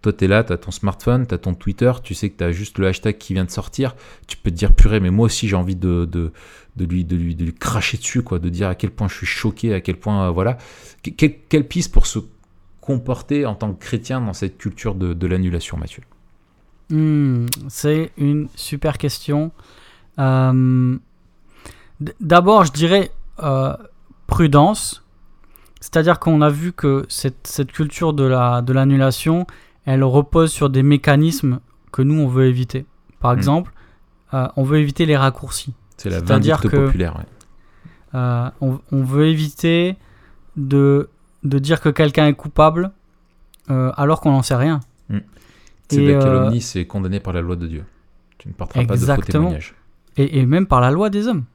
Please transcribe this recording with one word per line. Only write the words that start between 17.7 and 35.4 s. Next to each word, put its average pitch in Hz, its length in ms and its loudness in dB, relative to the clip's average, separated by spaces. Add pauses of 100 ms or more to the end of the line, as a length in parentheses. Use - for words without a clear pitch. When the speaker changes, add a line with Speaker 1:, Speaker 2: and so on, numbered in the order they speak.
Speaker 2:
une 147 380 -2
super 147 420 -6
question. 147 560 -4 (680)
Euh, 131 760 2 (1040)
d-, 151 200 -8
d'abord, 180 440 4
je 135 80 0
dirais, 170 400 2 (300)
euh, 135 340 -2 (500)
prudence. 160 800 2 (800)
C'est-à-dire 165 360 0
qu'on 156 220 2
a 151 80 4
vu 160 240 -2
que 139 360 -2
cette, - 380 -8
cette - 260 -6
culture 156 420 -2
de 139 100 0
la, 123 380 2
de 127 100 -2
l'annulation, 135 720 2 (480)
elle 135 100 2
repose 147 480 2
sur 143 180 0
des 131 120 2
mécanismes 143 760 2 (320)
que 131 100 -2
nous, 151 180 2
on 139 80 0
veut 131 180 2
éviter. 127 400 -2 (340)
Par 120 140 2
Speaker 1:
Hmm. 104 40 0
Speaker 2:
exemple, 147 340 0 (640)
euh, 127 120 -2 (100)
on 135 60 0
veut 147 160 2
éviter 151 280 0
les 151 100 2
raccourcis. 135 580 -4 (220)